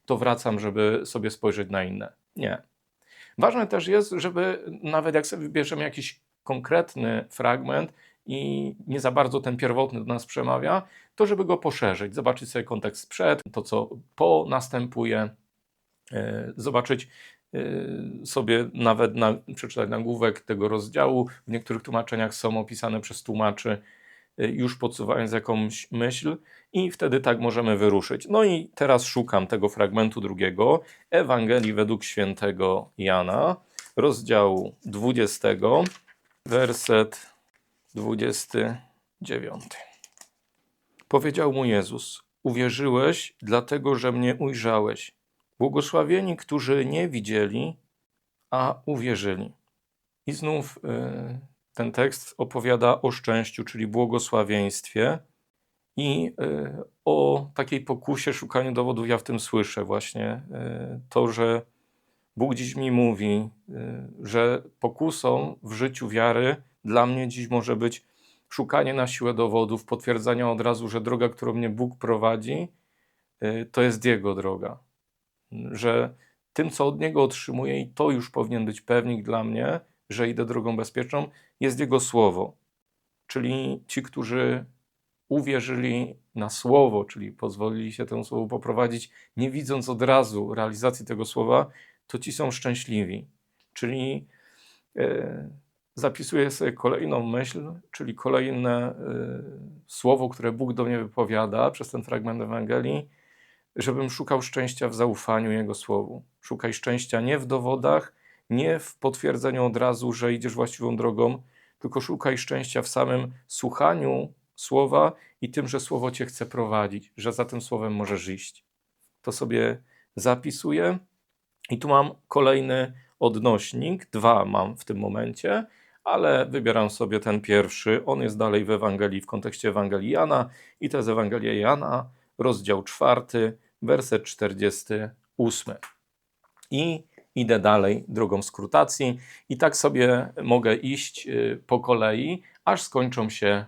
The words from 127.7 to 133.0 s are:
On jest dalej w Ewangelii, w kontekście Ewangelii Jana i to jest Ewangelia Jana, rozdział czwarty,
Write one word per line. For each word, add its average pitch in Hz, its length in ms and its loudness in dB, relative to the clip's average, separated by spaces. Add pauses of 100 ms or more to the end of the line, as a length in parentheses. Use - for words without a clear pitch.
On 135 160 0
jest 107 160 -2
dalej 107 280 2
w 101 40 -6
Ewangelii, 101 520 0
w - 40 -16
kontekście 110 440 -4
Ewangelii 101 400 -2
Jana 143 400 2 (320)
i 147 80 -4
to 147 80 -2
jest 113 120 0
Ewangelia 110 440 0
Jana, 127 560 0 (280)
rozdział 101 460 0
czwarty, 120 760 2 (240)